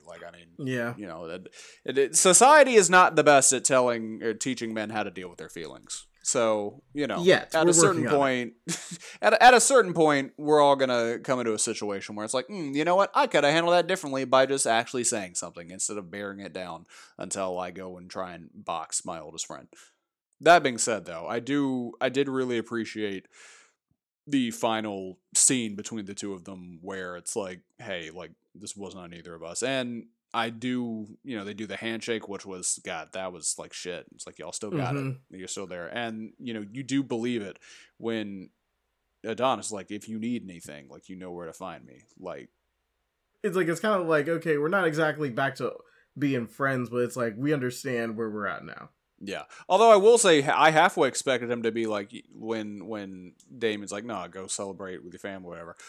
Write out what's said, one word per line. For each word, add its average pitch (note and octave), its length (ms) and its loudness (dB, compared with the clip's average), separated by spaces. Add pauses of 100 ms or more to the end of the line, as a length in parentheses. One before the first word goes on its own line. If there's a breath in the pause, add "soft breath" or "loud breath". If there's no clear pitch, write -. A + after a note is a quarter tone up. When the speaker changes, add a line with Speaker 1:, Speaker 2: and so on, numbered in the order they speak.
Speaker 1:
Like, E2+ 200 -18
I E2+ 40 -14
mean, E2+ 360 -14
Speaker 2:
Yeah. A#2+ 300 -4
Speaker 1:
you G2+ 100 -12
know, E2 220 -10
that, F2+ 200 -12 (360 loud breath)
it, C3 140 0
it, C3+ 180 2
society B3+ 600 8
is F3+ 120 8
not F#3 280 8
the D3+ 80 6
best C#3+ 280 8
at B2 140 -2
telling A#2 560 2
or A2+ 100 0
teaching A#2 400 -6
men A2 160 -4
how G#2+ 140 -4
to G2 80 -6
deal F2+ 180 -12
with E2+ 100 -18
their E2 120 -14
feelings. C2+ 560 -14 (160)
So, G#2+ 600 0 (100)
you C#3+ 140 -2
know, F3 160 -2
Speaker 2:
Yet, F3 320 4
Speaker 1:
at D#3+ 120 4
Speaker 2:
we're F3+ 40 8
Speaker 1:
a - 40 6
certain E3+ 280 4
Speaker 2:
working A#2+ 60 0
on - 60 2
it. C3 380 0 (140)
Speaker 1:
point, - 320 -10 (100)
<laughs> - 140 -10
at, G#3+ 180 4
at B3 140 12
a A#3 60 8
certain A3+ 340 4
point, D3 420 4
we're D3+ 240 4
all C#3+ 140 8
gonna A#2+ 460 0
come C3 180 -2
into A#2 160 -2
a G#2 40 -4
situation G#2 580 -4
where G#2+ 80 -8
it's A2 100 -6
like, B2+ 140 -4
"Hmm, E3 260 -8
you D3+ 100 0
know F3 120 4
what? G3 180 2
I C4+ 140 2
coulda C#3+ 240 4
handled E3+ 220 4
that E3+ 120 4
differently C#3+ 380 -4
by C3 200 6
just C3+ 220 0
actually A#2+ 380 0
saying F#2+ 320 -4
something E2+ 340 -10
instead G2+ 280 -6
of F2+ 120 -12
bearing G2 300 -10
it F#2 120 -12
down F2 340 -12 (300 loud breath)
until F#2 440 -4
I F#2 100 -6
go F#2 260 -12
and F2+ 140 -20
try F#2 240 -8
and E2 180 -18
box E2+ 520 -8
my E2+ 160 -10
oldest D#2 260 -12
friend." C2+ 220 -16 (720 soft breath)
That D#3 240 8
being B2 140 -2
said, G#2 260 -2
though, E2 240 -10
I A#2 100 -4
do, B2+ 640 -2
I C3 80 2
did C3+ 200 0
really B2+ 300 -2
appreciate G#2+ 720 -6 (1000 soft breath)
the C3 240 0
final G#2+ 680 -4 (160)
scene A2+ 420 2
between G#2 300 -8
the G2+ 80 -12
two G2+ 180 -8
of F2+ 120 -12
them F2+ 380 -16
where F#2 340 -10
it's - 200 -10
like, F#2 240 -6 (180)
"Hey, F2+ 320 -10
like, E2+ 220 -16 (220)
this G2 220 -16
wasn't F#2+ 280 -14
on E2+ 100 -18
either E2+ 200 -16
of E2 100 -18
us." E2+ 180 -8
And A#2+ 440 -4 (280)
I A#2 160 0
do, A#2 560 -6 (180)
you C3 140 -10
know, G2 60 -8
they G#2 100 -10
do G#2 120 -10
the F#2+ 100 -10
handshake, A2+ 520 -6
which G2 160 -10
was, F#2 400 -6
God, E2 280 -10
that F#2 200 -8
was D#2+ 260 -6
like - 140 -14
shit. F2 420 -12
It's - 120 -18
like, E2 120 -20
"Y'all D#2+ 140 -12
still G#2+ 180 -10
got C#3+ 260 -4
it. - 80 -6
Speaker 2:
Mm-hmm. C3 320 -12
Speaker 1:
You're F#2 120 -14
still G2 200 -10
there." F2 180 -10
And, A2 520 -10
you B2 160 -10
know, G#2+ 180 -10
you C3 100 -10
do C3+ 200 -2
believe A#2+ 400 -4
it F#2 160 -12 (400 loud breath)
when G#2 520 -8 (720)
Adonis A2+ 420 -2
is - 60 -8
like, G2 180 -10
"If G#2 180 -12
you A2 100 -10
need A#2 260 -4
anything, D#2+ 440 -18
like, C#2+ 200 -20
you F#2 80 -14
know F2+ 140 -14
where F2 160 -10
to D#2+ 60 -12
find E2 340 -14
me." B1+ 160 -20 (160)
Like, D2 320 -14 (920)
Speaker 2:
It's F#3 120 -2
like, F3 120 2
it's E3 120 -2
kinda G#3+ 200 2
like, D#3+ 280 2
okay, D#3+ 300 0
we're D3 100 0
not F#3 200 2
exactly D3+ 420 0
back C3+ 260 -2
to - 180 -6 (440 soft breath)
being C3 300 0
friends, C3 420 -2
but A#2+ 80 -2
it's A#2+ 180 -2
like, A#2 200 -2
we C#3 160 -2
understand B2 640 -4
where A2+ 140 -4
we're G#2 160 -6
at D#2 180 -6
now. - 260 -16 (300)
Speaker 1:
Yeah. F#2 240 -8 (240 loud breath)
Although A3 220 8
I G#3 60 12
will A3 220 8
say, D#3+ 280 6
I C#3+ 240 6
halfway D#3 380 4
expected A#2+ 420 -2
him A#2 120 -2
to A2+ 100 0
be A2+ 140 -2
like, G#2 260 -4
y-, A2+ 100 -16 (120)
when, G#2+ 520 -8
when F#2+ 460 -12 (240)
Damon's G#2 360 -2
like, G#2 120 -8
"Nah, G2+ 220 -8
go F#2+ 200 -12
celebrate F#2+ 560 -10
with F2 120 -16
your F2+ 60 -20
family," F#2+ 280 -12
whatever. E2+ 280 -14 (120 loud breath)